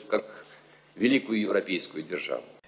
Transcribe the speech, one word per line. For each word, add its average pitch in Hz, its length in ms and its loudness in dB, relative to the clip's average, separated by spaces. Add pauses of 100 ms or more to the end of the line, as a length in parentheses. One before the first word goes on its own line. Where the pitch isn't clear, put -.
как - 360 -2 (500)
великую 113 440 2
европейскую 95 640 0
державу. 73 400 -6 (240)